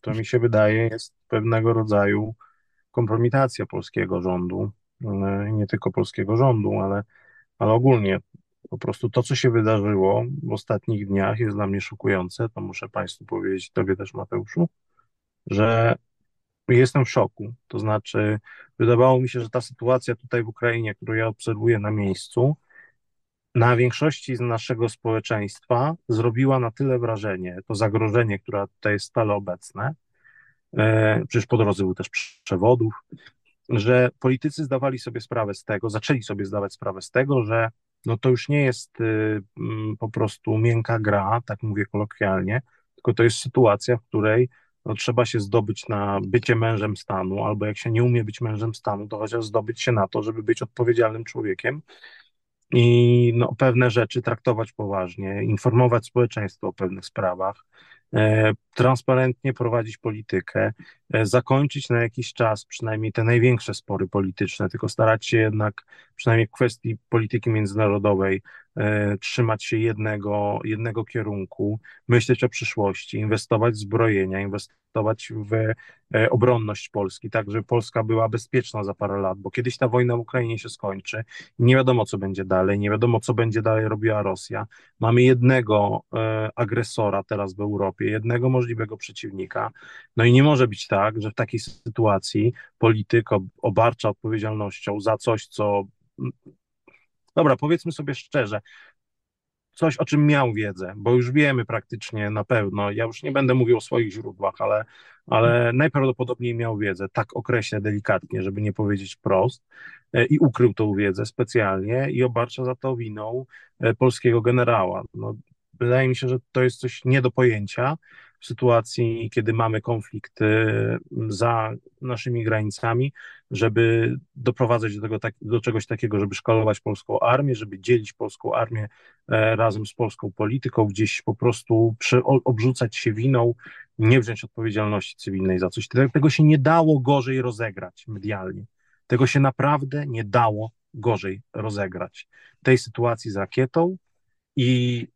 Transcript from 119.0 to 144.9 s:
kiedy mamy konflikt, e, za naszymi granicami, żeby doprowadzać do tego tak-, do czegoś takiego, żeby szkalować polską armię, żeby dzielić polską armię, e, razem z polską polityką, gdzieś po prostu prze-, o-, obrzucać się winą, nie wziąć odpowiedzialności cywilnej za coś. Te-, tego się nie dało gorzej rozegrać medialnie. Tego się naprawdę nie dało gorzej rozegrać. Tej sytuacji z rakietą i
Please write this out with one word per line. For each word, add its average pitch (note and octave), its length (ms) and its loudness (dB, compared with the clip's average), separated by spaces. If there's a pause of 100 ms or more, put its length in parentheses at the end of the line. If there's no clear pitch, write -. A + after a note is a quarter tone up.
kiedy A2+ 180 0
mamy A2 280 0
konflikt, - 640 -6
e, A2 560 2 (300)
za A2 440 0 (300)
naszymi A#2+ 420 -4
granicami, A2+ 680 -2 (380)
żeby A2+ 640 2 (180)
doprowadzać A2+ 600 0
do G#2 60 -8
tego G#2+ 160 -4
tak-, - 240 -6
do A2+ 180 -2
czegoś A2 260 -2
takiego, G#2+ 340 -2
żeby G2 140 -2
szkalować A2 460 0
polską G#2+ 400 -4
armię, C3 340 2
żeby G#2 260 -12
dzielić A2 320 0
polską G#2+ 420 -8
armię, A2 340 -4 (400)
e, A2 280 2
razem G#2+ 300 0
z - 80 -16
polską G#2 380 -6
polityką, A2+ 540 0
gdzieś G#2 360 -2
po A2+ 120 -4
prostu A2+ 640 2
prze-, - 260 2
o-, C3+ 200 2
obrzucać A#2+ 520 0
się - 160 -2
winą, A#2+ 420 2 (440)
nie A2+ 220 6
wziąć A2 240 -6
odpowiedzialności G#2+ 720 -4
cywilnej F#2+ 420 -2
za F#2 100 0
coś. - 200 -6
Te-, C3 220 2
tego D3+ 200 4
się D#3 140 2
nie D3+ 140 8
dało D#3 420 4
gorzej C3 420 0
rozegrać G#2 640 -8
medialnie. G2 560 -8 (420)
Tego B2+ 200 4
się C#3 140 2
naprawdę C#3 640 0
nie A2+ 180 -6
dało A2 460 0 (240)
gorzej G#2+ 480 -4 (100)
rozegrać. G2+ 760 -6 (340)
Tej C3 160 4
sytuacji A#2 520 -4
z G2 60 -8
rakietą C3 600 0 (600)
i B2 600 0